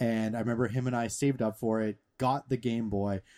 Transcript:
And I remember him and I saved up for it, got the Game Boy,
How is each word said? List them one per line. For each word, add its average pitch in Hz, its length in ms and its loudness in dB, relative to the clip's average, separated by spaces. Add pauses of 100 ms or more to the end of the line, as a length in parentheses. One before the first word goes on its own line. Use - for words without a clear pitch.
And 110 340 0
I 117 60 -2
remember 117 260 0
him 123 200 -2
and 123 100 0
I 117 120 0
saved 135 340 0
up 107 160 0
for 110 240 0
it, 107 160 -2 (180)
got 135 320 0
the 131 80 2
Game 117 320 -2
Boy, 101 320 0 (180)